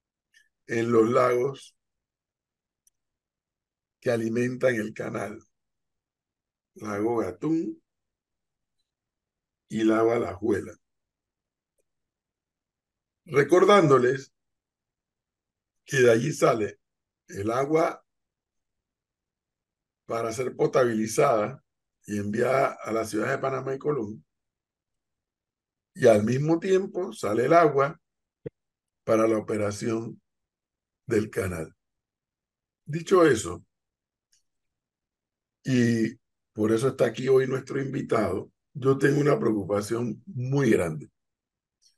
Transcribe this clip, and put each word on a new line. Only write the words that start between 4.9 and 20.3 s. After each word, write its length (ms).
canal. 440
Lago 420
Gatún 640
y 140
lago 280
Alajuela. 640
Recordándoles 1040
que 120
de 140
allí 200
sale 480
el 240
agua 520
para 280